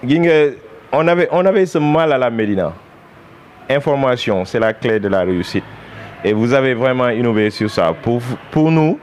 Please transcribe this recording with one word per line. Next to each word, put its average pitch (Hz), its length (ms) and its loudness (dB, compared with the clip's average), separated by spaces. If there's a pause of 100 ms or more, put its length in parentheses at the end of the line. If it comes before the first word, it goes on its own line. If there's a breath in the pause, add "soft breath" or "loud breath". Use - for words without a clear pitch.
gi 139 160 2
nga, 170 140 4 (580)
on 156 160 2
avait, 175 240 2
on 180 140 0
avait 190 200 2
ce 170 140 -4
mal 151 340 2
à 135 40 2
la 127 120 0
Médina. 104 440 -2 (960)
Information, 131 760 0
c'est 117 140 -4
la 110 140 2
clé 110 260 0
de 101 80 -2
la 95 140 2
réussite. 90 420 -2 (600 loud breath)
Et 104 100 0
vous 117 200 0
avez 135 200 2
vraiment 127 360 0
innové 110 400 0
sur 104 220 -4
ça. 82 280 0
Pour, 120 220 -2 (300)
pour 156 180 2
nous 156 340 2